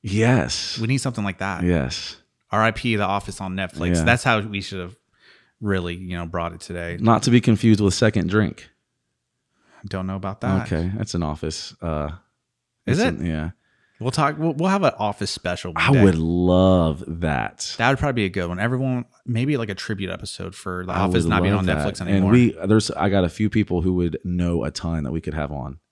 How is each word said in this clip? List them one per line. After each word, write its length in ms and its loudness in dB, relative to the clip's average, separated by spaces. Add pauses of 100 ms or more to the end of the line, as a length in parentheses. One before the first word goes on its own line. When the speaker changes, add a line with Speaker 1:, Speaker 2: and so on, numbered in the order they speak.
Speaker 1:
Yes. 760 0
Speaker 2:
We 80 -4
need 120 0
something 260 -4
like 140 -6
that. 260 -4
Speaker 1:
Yes. 520 -2 (360)
Speaker 2:
R 100 2
I 80 4
P 260 -2
The 80 0
Office 360 -4
on 160 -6
Netflix. 400 -2
Speaker 1:
Yeah. 80 2
Speaker 2:
That's 180 2
how 180 2
we 200 -6
should 200 -10
have 160 -12 (640)
really, 360 0
you 200 -8
know, 80 -6
brought 280 -4
it 80 -16
today. 400 -8
Speaker 1:
Not 240 4
to 80 4
be 80 8
confused 400 4
with 140 4
Second 360 2
Drink. 400 0 (1160)
Speaker 2:
Don't 200 -6
know 100 -4
about 260 -8
that. 300 0
Speaker 1:
Okay, 240 0
that's 180 -6
an 100 0
Office. 580 -6
Uh, 280 -4 (760)
Speaker 2:
Is 140 2
Speaker 1:
it's 80 2
Speaker 2:
it? 120 -2
Speaker 1:
an, 60 -4
yeah. 240 -4 (500)
Speaker 2:
We'll 120 -2
talk. 260 0
We'll, 160 0
we'll 160 0
have 140 0
an 140 4
Office 340 -4
special 400 -6
one 100 -2
Speaker 1:
I 100 4
Speaker 2:
day. 120 8
Speaker 1:
would 120 8
love 880 4
that. 720 -4
Speaker 2:
That 120 4
would 80 0
probably 240 0
be 40 0
a 40 -2
good 180 -4
one. 120 -4
Everyone, 440 -2 (220)
maybe, 300 0
like, 120 -4
a 60 -6
tribute 360 -6
episode 440 -10
for 320 -8
The 60 -6
Speaker 1:
I 80 0
Speaker 2:
Office 240 0
Speaker 1:
would 60 2
Speaker 2:
not 120 4
being 120 2
Speaker 1:
love 60 0
Speaker 2:
on 60 0
Speaker 1:
that. 200 0
Speaker 2:
Netflix 140 -6
Speaker 1:
And 80 -6
Speaker 2:
anymore. 240 4
Speaker 1:
we, 200 6 (140)
there's, 260 2
I 160 0
got 160 2
a 40 0
few 220 -2
people 320 0
who 120 0
would 300 0
know 400 0
a 60 -4
ton 340 -4
that 80 -4
we 80 -2
could 140 -8
have 180 -4
on. 280 -10 (120)